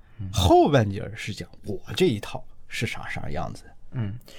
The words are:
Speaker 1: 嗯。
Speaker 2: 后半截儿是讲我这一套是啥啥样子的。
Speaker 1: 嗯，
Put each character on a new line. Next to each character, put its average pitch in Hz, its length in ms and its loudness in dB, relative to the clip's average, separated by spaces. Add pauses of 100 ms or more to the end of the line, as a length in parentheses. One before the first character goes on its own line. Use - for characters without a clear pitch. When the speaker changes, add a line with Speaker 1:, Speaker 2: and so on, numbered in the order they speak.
(200)
Speaker 1:
嗯。 95 120 -8
Speaker 2:
后 349 360 8
半 123 200 6
截 98 120 -4
儿 92 140 -8
是 - 180 -8
讲 - 160 -10 (160)
我 98 140 -6 (160)
这 185 120 4
一 113 120 2
套 - 260 -8 (220)
是 - 200 -4
啥 - 220 -8
啥 - 220 -6
样 69 220 -4
子 - 120 -14
的。 - 60 -18 (220)
Speaker 1:
嗯， 110 220 -6 (240)